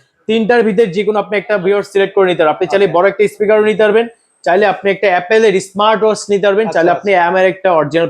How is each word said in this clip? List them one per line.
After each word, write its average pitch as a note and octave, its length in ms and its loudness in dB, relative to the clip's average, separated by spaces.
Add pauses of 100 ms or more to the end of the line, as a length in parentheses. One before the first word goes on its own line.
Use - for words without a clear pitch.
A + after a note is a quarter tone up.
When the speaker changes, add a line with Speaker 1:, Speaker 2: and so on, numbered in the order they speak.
(260)
Speaker 1:
তিনটার A3+ 360 0
ভিতরে A3 240 2
যে F#3 180 -4
কোনো G#3 140 -2
আপনি G3 200 -4
একটা G#3 200 -4
ভিউয়ার G3 240 0
সিলেক্ট G3 320 -4
করে G3 120 2
নিতে F3 120 -2
পারবেন। D#3 160 2
আপনি F#3 120 -4
চাইলে G3 180 0
Speaker 2:
আচ্ছা। E3 140 0
Speaker 1:
বড় F#3+ 100 2
একটা G3 200 0
স্পিকারও G#3+ 360 0
নিতে G#3+ 180 0
পারবেন, G#3+ 240 2 (360)
চাইলে F#3 240 0
আপনি G3 240 -2
একটা G3 160 -2
অ্যাপলের F#3+ 540 0
স্মার্ট G#3 440 -2
ওয়াচ G#3+ 140 0 (100)
নিতে G3+ 180 0
পারবেন, G#3 200 0
Speaker 2:
আচ্ছা, F3+ 120 -2
Speaker 1:
চাইলে E3+ 120 2
Speaker 2:
আচ্ছা। E3+ 100 -2
Speaker 1:
আপনি G3 140 0
আমার F3+ 300 2
একটা F#3 280 0
অরিজিনাল D#3+ 380 0